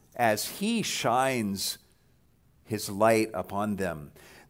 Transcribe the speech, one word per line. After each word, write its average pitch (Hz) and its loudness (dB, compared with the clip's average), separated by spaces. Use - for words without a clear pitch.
as 110 0
he 220 0
shines 120 0
his 107 -6
light 110 4
upon 101 -4
them. 82 -4